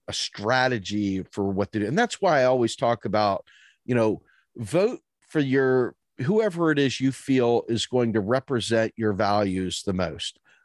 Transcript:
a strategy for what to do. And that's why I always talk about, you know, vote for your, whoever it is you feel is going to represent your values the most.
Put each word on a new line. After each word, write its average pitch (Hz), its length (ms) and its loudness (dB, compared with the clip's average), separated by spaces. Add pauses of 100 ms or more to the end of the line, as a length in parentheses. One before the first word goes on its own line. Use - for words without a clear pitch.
a 104 40 -8
strategy 104 1160 -2
for 101 140 -4
what 98 280 -2
to 107 60 -2
do. 101 80 -2
And 127 100 -2
that's 233 240 -2
why 165 200 4
I 127 40 4
always 127 300 2
talk 120 300 -2
about, 104 400 0 (400)
you 123 100 -2
know, 110 280 0 (340)
vote 180 440 -2 (280)
for 156 120 -2
your, 131 540 2 (240)
whoever 170 540 2
it 143 60 2
is 135 220 0
you 131 120 0
feel 120 560 2
is 113 180 -2
going 120 280 0
to 113 60 2
represent 113 760 0
your 110 160 0
values 98 720 0
the 98 60 -2
most. 87 480 -6 (240)